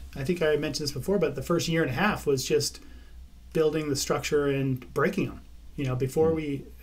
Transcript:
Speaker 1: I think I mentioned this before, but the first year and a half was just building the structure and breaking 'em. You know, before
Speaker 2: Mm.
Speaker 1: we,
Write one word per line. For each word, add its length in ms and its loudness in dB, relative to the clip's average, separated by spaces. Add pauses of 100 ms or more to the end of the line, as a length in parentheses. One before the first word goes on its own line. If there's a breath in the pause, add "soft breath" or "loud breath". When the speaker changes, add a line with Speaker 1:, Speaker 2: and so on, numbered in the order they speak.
(160)
Speaker 1:
I 80 -6
think 200 0
I 120 4
mentioned 320 -2
this 40 -2
before, 260 0
but 160 2
the 80 -6
first 260 2
year 140 2
and 80 2
a 60 -2
half 320 2
was 180 4
just 340 0 (760 loud breath)
building 360 2
the 60 0
structure 520 0
and 460 0
breaking 360 2
'em. 120 -12 (340)
You 100 -4
know, 100 -2
before 340 2
Speaker 2:
Mm. 60 2
Speaker 1:
we, 300 -4 (180)